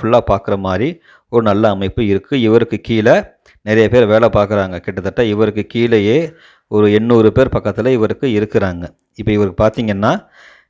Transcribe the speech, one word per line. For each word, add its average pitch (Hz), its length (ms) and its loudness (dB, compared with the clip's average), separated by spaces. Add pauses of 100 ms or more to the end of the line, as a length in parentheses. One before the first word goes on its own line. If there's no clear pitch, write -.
ஃபுல்லா 117 160 2 (140)
பார்க்குற 98 260 -4
மாதிரி 98 440 -4 (280)
ஒரு 117 140 0
நல்ல 107 260 2
அமைப்பு 98 360 -4
இருக்கு. 101 360 -2
இவருக்கு 113 360 2
கீழே 117 460 0 (380)
நிறைய 110 280 2
பேர் 120 160 4
வேலை 110 240 4
பார்க்குறாங்க. 98 480 -2
கிட்டத்தட்ட 95 480 -6
இவருக்கு 104 380 -2
கீழேயே 117 720 0 (340)
ஒரு 104 260 2
எண்ணூறு 110 380 4
பேர் 131 180 2
பக்கத்துல 110 380 -4
இவருக்கு 110 400 -2
இருக்கிறாங்க. 101 560 -2 (320)
இப்ப 110 160 -4
இவருக்கு 104 340 0
பார்த்தீங்கன்னா, 110 600 -2 (420)